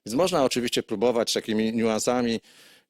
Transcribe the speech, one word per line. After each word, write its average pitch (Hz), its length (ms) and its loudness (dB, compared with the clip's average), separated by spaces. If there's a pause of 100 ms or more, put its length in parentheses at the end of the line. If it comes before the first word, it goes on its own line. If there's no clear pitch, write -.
Więc 110 100 -4
można 175 280 2
oczywiście 120 380 0
próbować 113 500 0
takimi 110 400 0
niuansami, 113 680 0 (500)